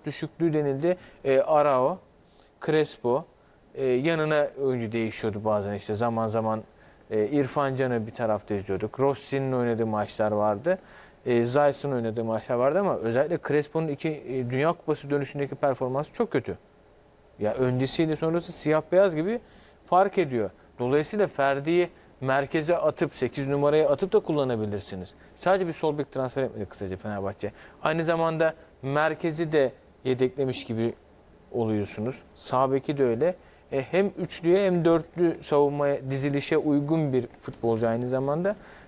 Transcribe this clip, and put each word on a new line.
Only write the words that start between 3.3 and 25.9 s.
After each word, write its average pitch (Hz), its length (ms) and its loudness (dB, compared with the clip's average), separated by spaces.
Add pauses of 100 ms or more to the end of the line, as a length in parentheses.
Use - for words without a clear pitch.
e, 135 120 -4
yanına 151 640 2 (140)
oyuncu 123 300 0
değişiyordu 110 520 -4
bazen. 104 300 0
İşte 101 200 -6
zaman 113 340 0
zaman, 110 340 -2 (480)
e, 107 160 2
İrfan 139 480 0
Can'ı 123 320 0
bir 113 60 -12
tarafta 107 420 -2
izliyorduk. 98 460 -4
Rossi'nin 135 520 0
oynadığı 117 340 0
maçlar 107 460 -2
vardı. 107 460 0 (480)
E, 120 180 2
Zayt'sın 143 480 2
oynadığı 113 320 -2
maçlar 113 300 -2
vardı 135 240 2
ama 180 180 0
özellikle 131 420 0 (100)
Crespo'nun 151 400 0
iki, 147 200 -4
e, 131 420 -6
Dünya 139 220 2
Kupası 147 380 -6
dönüşündeki 139 440 -4
performansı 131 580 -2
çok 226 180 -4
kötü. 107 280 -2 (800)
Ya 107 160 0
öncesiyle 131 600 0
sonrası 165 360 -2
siyah 156 300 0 (100)
beyaz 180 240 4
gibi 202 240 -2 (460)
fark 190 320 4
ediyor. 123 320 0 (280)
Dolayısıyla 151 480 2
Ferdi'yi 143 600 0 (320)
merkeze 143 560 0
atıp, 151 380 0
sekiz - 340 -2
numaraya 147 400 4
atıp 147 240 0
da 214 80 4
kullanabilirsiniz. 107 960 -4 (240)
Sadece 185 280 2
bir 165 60 -4
sol 151 260 -2